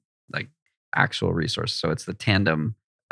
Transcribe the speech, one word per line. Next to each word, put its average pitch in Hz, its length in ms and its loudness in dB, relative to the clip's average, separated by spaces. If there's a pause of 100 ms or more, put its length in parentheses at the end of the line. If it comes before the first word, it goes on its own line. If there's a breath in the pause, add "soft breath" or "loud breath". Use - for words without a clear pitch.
(320)
like, - 180 -6 (440)
actual 95 400 0
resources. 82 460 -2
So 80 120 0
it's - 140 -4
the - 80 -6
tandem 95 640 2 (360)